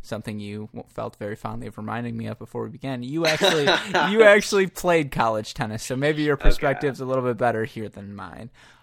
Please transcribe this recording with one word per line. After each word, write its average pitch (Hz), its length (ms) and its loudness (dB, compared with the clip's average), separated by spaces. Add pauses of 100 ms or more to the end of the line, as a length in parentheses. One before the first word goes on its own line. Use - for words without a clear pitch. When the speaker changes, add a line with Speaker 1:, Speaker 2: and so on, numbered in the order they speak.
Speaker 1:
something 107 400 -8
you 104 320 -10
w-, - 160 -16
felt 113 280 -10
very 107 200 -8
fondly 113 300 -10
of 107 100 -14
reminding 113 400 -8
me 113 100 -8
of 110 120 -8
before 117 240 -10
we 113 80 -10
began, 131 320 -8
you 156 240 -2
actually, 156 380 2
Speaker 2:
<laughs> 180 460 0
Speaker 1:
you 220 120 6
actually 202 440 6
played 165 440 0
college 110 420 0
tennis, 110 300 -4
so 131 120 -6
maybe 147 280 0
your 147 140 2
Speaker 2:
Okay. - 80 0
Speaker 1:
perspective's 139 580 4
a - 20 -8
little 131 180 -2
bit 123 140 0
better 113 300 0
here 107 240 -10
than 101 260 -16
mine. 92 320 -14 (340)